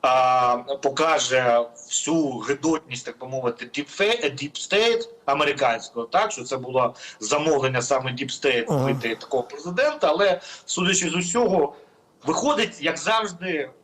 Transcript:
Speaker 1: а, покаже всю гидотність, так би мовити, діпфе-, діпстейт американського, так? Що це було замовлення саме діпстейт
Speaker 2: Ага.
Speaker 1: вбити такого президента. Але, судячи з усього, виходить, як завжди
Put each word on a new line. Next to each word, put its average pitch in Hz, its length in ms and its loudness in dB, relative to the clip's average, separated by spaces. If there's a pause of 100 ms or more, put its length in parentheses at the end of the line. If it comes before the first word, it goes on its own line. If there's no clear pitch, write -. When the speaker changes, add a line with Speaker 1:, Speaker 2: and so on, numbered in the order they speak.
Speaker 1:
а, 127 560 4 (260)
покаже 131 800 2 (220)
всю 143 500 0
гидотність, 135 680 -2
так 117 140 -12
би 127 80 -12
мовити, 123 380 -4
діпфе-, 156 680 -2
діпстейт 214 760 0 (160)
американського, 135 800 0
так? 208 260 0
Що 120 120 -10
це 131 140 -6
було 123 380 0 (240)
замовлення 135 640 0
саме 127 320 0
діпстейт 127 560 0
Speaker 2:
Ага. 139 140 2
Speaker 1:
вбити 127 320 0
такого - 280 -4
президента. 247 640 0
Але, 180 340 4 (240)
судячи 175 440 0
з 160 60 -4
усього, 185 600 2 (500)
виходить, 269 560 0
як 156 160 -2
завжди 180 720 -2 (140)